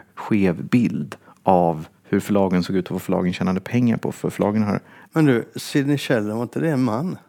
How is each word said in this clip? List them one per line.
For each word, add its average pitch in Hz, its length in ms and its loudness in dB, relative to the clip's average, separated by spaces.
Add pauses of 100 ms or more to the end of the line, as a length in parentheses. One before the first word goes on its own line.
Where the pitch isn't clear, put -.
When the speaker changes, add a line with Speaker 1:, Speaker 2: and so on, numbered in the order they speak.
(140)
Speaker 1:
skev 95 500 0
bild - 520 0 (260)
av 85 440 2 (240)
hur 101 100 2
förlagen 92 420 2
såg 95 140 -2
ut 90 100 -2
och - 60 -8
vad 92 100 -4
förlagen 90 300 0
tjänade 92 280 -2
pengar 120 360 0
på. - 160 -4
För - 180 -4
förlagen 104 320 0
har 98 180 -2 (320)
Speaker 2:
Men 160 120 4
du, 120 200 4 (120)
Sidney 139 420 -2
Sheldon, 107 380 -2
var 117 60 -4
inte - 180 -6
det 160 100 0
en 131 120 0
man? 131 360 -2 (100)